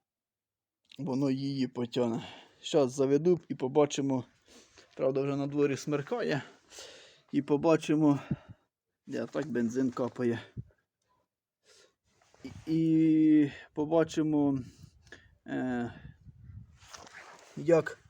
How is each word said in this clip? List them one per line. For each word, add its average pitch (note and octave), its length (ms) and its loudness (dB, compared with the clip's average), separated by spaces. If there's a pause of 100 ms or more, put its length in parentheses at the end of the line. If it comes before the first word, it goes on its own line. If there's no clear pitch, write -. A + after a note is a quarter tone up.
(1000)
воно C3+ 320 -2
її C3+ 360 -2
потягне. A#2+ 600 -4 (320)
Щас C#3 320 2
заведу C#3+ 560 2
і C#3 60 -4
побачимо. C#3 720 0 (720)
Правда, C#3 260 0
вже C#3 140 -4
на C#3+ 100 -4
дворі C#3+ 300 0
смеркає. D3+ 680 -4 (880)
І C#3+ 100 2
побачимо, D3+ 760 4 (840)
де A#2+ 200 -6
так C#3+ 200 -6
бензин A#2+ 440 -2
капає. A#2+ 520 -4 (2000)
І, C3 60 -14 (160)
і D#3 880 4 (220)
побачимо, D3+ 840 0 (880)
е, B2+ 460 -6 (1600)
як D#3 420 2 (120)